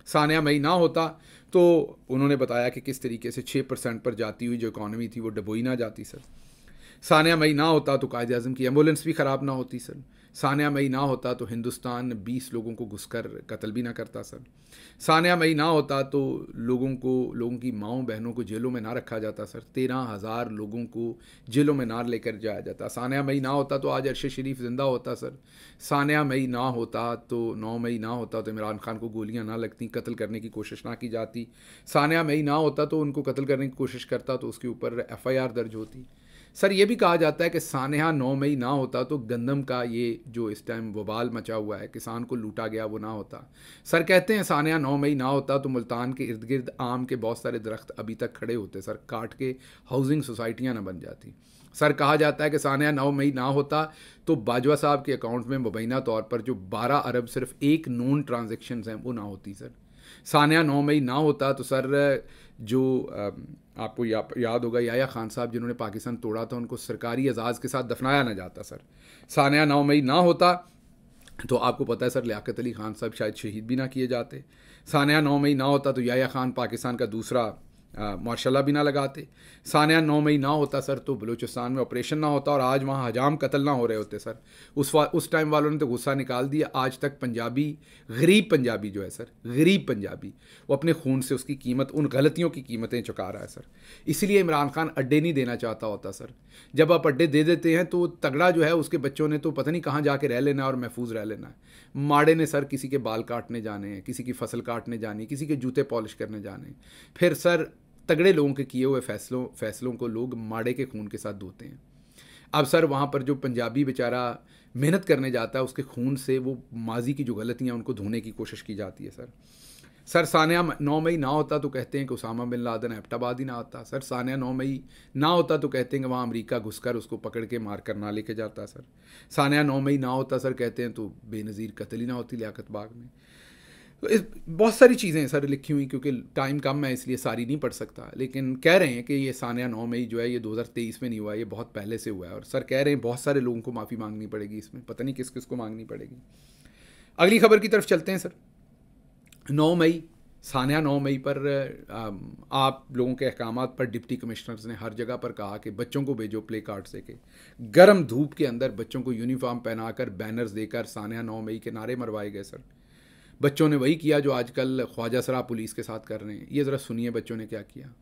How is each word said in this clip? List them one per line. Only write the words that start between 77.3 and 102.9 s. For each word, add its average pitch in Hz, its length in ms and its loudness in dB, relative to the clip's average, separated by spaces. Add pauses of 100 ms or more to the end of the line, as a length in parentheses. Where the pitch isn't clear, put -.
अ, 104 240 -6
मार्शल 117 440 2
भी 143 100 2
ना 147 120 4
लगाते, 139 440 0 (380)
सानहा 160 360 6
नौ 151 200 4
मई 151 160 6
ना 135 120 2
होता 147 320 0
सर 139 180 -2
तो 135 160 -4
बलूचिस्तान 117 560 -6
में 135 100 0
ऑपरेशन 127 360 -2
ना 151 100 2
होता 143 240 2
और 139 100 4
आज 131 220 2
वहाँ 135 240 -2
हजाम 127 300 2
कत्ल 139 240 0
ना 143 100 2
हो 123 140 2
रहे 110 120 0
होते 104 220 -6
सर। 113 180 -10 (400)
उस 135 180 0
वा-, 151 120 6
उस - 240 0
टाइम 156 200 2
वालों 151 200 4
ने 156 60 0
तो 143 100 0
गुस्सा 123 280 -2
निकाल 127 320 -2
दिया। 147 280 0
आज 131 240 -2
तक 139 200 -4
पंजाबी, 120 460 -2 (440)
गरीब 165 420 6
पंजाबी 117 380 2
जो 98 140 -6
है 90 60 -10
सर, - 220 -14 (160)
गरीब 151 400 6
पंजाबी 98 460 -4 (360)
वो 139 60 4
अपने 160 200 4
खून 131 260 0
से 131 140 -2
उसकी 139 200 -6
कीमत, 135 360 -2
उन 147 160 0
गलतियों 147 420 2
की 139 120 -10
कीमतें 113 400 -4
चुका 95 280 -6
रहा 101 120 -10
है - 60 -12
सर। - 180 -18 (420)
इसलिए 196 320 4
इमरान 151 300 2
खान 156 280 -2
अड्डे 143 240 4
नहीं 170 120 2
देना 123 220 0
चाहता 113 320 -4
होता 101 240 -6
सर। 117 220 -14 (400)
जब 156 180 8
आप 160 160 6
अड्डे 151 200 4
दे 147 160 6
देते 165 320 4
हैं 175 120 2
तो 175 180 2 (180)
तगड़ा 156 280 4
जो 160 120 6
है 156 120 4
उसके 160 240 0
बच्चों 139 280 0
ने 151 100 0
तो 151 140 -2
पता 139 200 -2
नहीं 170 100 0
कहाँ 151 200 0
जाके 143 260 2
रह 120 120 0
लेना 139 240 2
है 135 60 0
और 131 80 0
महफूज 120 360 -6
रह 107 100 -6
लेना 107 240 -8
है। - 80 -20 (400)
माड़े 147 400 6
ने 160 100 4
सर 143 200 0
किसी 139 220 -6
के 135 120 0